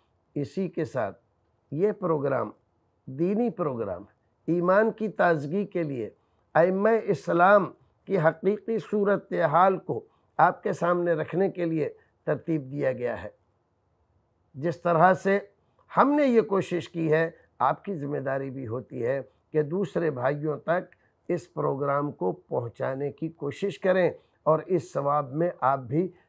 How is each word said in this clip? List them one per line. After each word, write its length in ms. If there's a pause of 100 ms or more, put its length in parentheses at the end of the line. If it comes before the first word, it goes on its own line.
(340)
اسی 340
کے 160
ساتھ 360 (500)
یہ 220
پروگرام 580 (560)
دینی 440
پروگرام 520 (440)
ایمان 440
کی 180
تازگی 580
کے 160
لیے 280 (440)
ائمہ 340 (160)
اسلام 680 (320)
کی 140
حقیقی 600
صورتحال 1000
کو 260 (340)
آپ 240
کے 100
سامنے 400
رکھنے 380
کے 140
لیے 240 (360)
ترتیب 460
دیا 220
گیا 300
ہے۔ 60 (1300)
جس 280
طرح 320
سے 240 (580)
ہم 140
نے 160
یہ 140
کوشش 480
کی 240
ہے، 180 (280)
آپ 260
کی 100
ذمہ 240
داری 320
بھی 160
ہوتی 400
ہے 160 (300)
کہ 100
دوسرے 480
بھائیوں 480
تک 360 (340)
اس 240
پروگرام 600
کو 200
پہنچانے 800
کی 160
کوشش 500
کریں 320 (320)
اور 240
اس 260
ثواب 400
میں 180 (100)
آپ 180
بھی 300 (200)